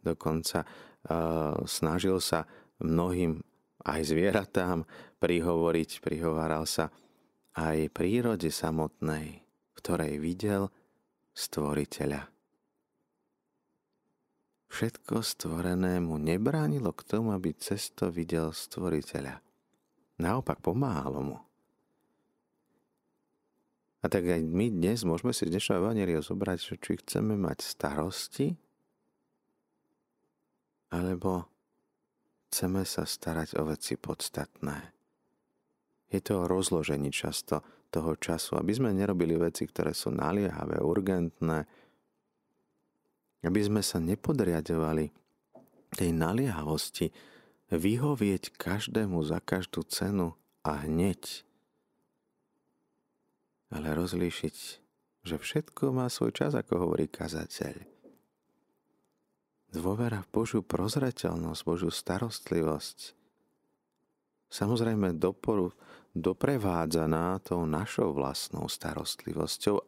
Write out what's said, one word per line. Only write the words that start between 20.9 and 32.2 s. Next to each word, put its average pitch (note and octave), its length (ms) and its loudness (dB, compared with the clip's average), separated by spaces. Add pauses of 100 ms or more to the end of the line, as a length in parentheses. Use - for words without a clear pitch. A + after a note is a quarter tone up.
mu. C#2+ 140 -4 (2750)
A - 80 2
tak F2 180 4
aj E2 160 4
my F#2 240 4
dnes G2+ 320 2
môžeme F2+ 320 2
si - 160 0
z E2 80 0
dnešného F#2+ 240 2
evanjelia F#2+ 400 2
zobrať, F#2 400 -2
že - 160 -8
či - 140 -6 (100)
chceme G#2+ 340 0
mať F2 300 -2
starosti, F2 880 -2 (2500)
alebo F2+ 560 -2 (960)